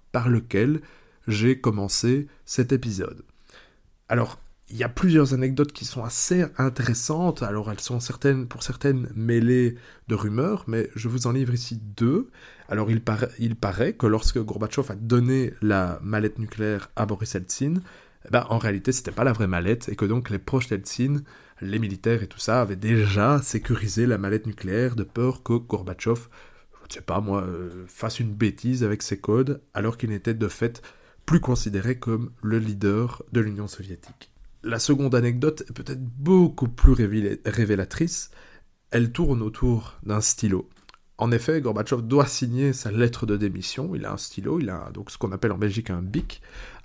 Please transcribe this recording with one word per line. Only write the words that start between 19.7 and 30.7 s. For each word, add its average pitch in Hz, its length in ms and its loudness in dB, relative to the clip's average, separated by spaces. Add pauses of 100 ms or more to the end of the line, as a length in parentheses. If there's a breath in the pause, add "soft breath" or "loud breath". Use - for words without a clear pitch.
et 104 60 -6
que - 100 -2
donc 117 260 0
les 98 100 -2
proches 127 260 -2
d'Yeltsin, 131 560 -2 (380 loud breath)
les 98 180 -4
militaires 107 460 0
et - 20 -8
tout - 140 -14
ça, 120 200 2
avaient 101 140 0
déjà 107 680 4
sécurisé 110 640 -2
la 117 140 2
mallette 107 300 -2
nucléaire 107 480 -2
de 104 80 -2
peur 123 400 -2
que 117 80 0
Gorbatchev, 113 720 -2 (500 loud breath)
je - 160 -20
ne - 40 -12
sais - 80 -14
pas 92 200 -4
moi, 98 220 -2
euh, 90 440 -8
fasse - 320 -8
une 110 160 -2
bêtise 120 480 0
avec 104 200 0
ses - 180 -6
codes, 131 400 0 (140)
alors 107 220 -2
qu'il 113 140 -4
n'était 107 240 -2
de 110 140 -2
fait - 340 -4 (420 loud breath)